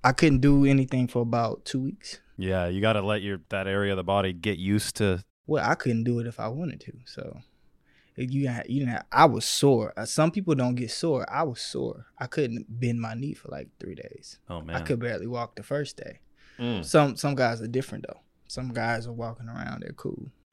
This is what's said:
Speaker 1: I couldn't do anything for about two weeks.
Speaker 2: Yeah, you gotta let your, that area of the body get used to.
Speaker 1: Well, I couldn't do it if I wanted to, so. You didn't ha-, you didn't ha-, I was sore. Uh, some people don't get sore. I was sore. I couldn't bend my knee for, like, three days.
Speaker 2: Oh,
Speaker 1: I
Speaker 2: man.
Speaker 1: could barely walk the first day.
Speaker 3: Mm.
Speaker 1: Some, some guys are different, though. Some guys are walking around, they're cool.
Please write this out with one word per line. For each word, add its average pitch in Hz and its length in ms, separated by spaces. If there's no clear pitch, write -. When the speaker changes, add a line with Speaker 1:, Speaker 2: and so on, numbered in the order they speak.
Speaker 1:
I 131 100
couldn't 139 280
do 139 240
anything 131 420
for 123 140
about 117 440
two 135 140
weeks. - 400
Speaker 2:
Yeah, 92 300
you 92 140
gotta 107 200
let 104 200
your, 98 180
that 95 180
area 98 260
of 95 40
the 92 60
body 95 300
get 87 240
used 98 400
to. 95 260
Speaker 1:
Well, 151 220
I 165 80
couldn't 113 300
do 120 140
it 117 80
if 113 120
I 110 80
wanted 151 340
to, - 120
so. - 340
You 127 100
didn't 135 280
ha-, - 120
you 135 140
didn't 123 120
ha-, - 180
I 147 140
was 117 200
sore. 123 500
Uh, 110 100
some 160 260
people 180 220
don't 127 220
get 123 160
sore. 143 400
I 143 120
was 127 180
sore. - 460
I 127 80
couldn't 123 380
bend 120 220
my 113 120
knee 131 200
for, - 160
like, 67 200
three 90 160
days. - 420
Speaker 2:
Oh, 87 100
Speaker 1:
I 78 40
Speaker 2:
man. 82 220
Speaker 1:
could 120 140
barely 113 280
walk 120 280
the 104 80
first 143 340
day. - 220
Speaker 3:
Mm. 117 260
Speaker 1:
Some, 143 300
some 143 200
guys 117 260
are 113 60
different, - 400
though. - 120
Some 127 260
guys 117 340
are 120 60
walking 117 340
around, 87 360
they're 50 100
cool. - 340